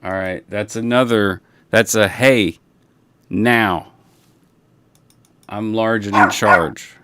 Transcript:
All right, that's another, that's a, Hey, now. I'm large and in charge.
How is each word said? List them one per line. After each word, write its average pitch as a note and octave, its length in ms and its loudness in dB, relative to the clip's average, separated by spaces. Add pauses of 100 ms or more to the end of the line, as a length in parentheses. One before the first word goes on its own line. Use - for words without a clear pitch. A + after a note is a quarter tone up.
All F#2+ 100 -8
right, F#2+ 360 -6
that's G#2 280 -8
another, A2+ 640 0 (280)
that's A2 240 2
a, G#2+ 140 2
Hey, A#2 500 2 (720)
now. G#2+ 640 0 (1600)
I'm G#2+ 260 -8
large A2 320 0
and G2 100 -4
in - 140 4
charge. F#2+ 640 0 (120)